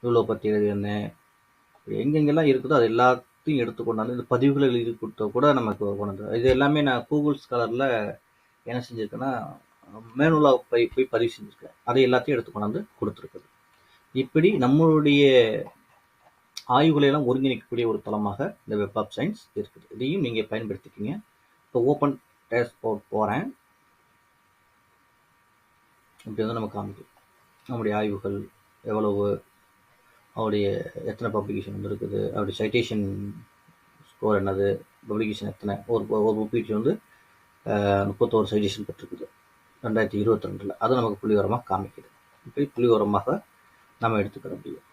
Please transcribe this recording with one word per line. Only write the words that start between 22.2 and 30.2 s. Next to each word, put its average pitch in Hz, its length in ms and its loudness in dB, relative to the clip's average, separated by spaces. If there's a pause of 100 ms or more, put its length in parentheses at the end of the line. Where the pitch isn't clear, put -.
டேஷ்போர்ட் 113 600 -2
போறேன். 107 480 -2 (2500)
இப்படி 107 300 -6
வந்து 113 60 -4
நமக்கு 107 280 -6
காமிக்கும். 101 280 -12 (580)
நம்முடைய 110 300 -4
ஆய்வுகள் 101 520 -6 (340)
எவ்வளவு, 104 600 -2 (880)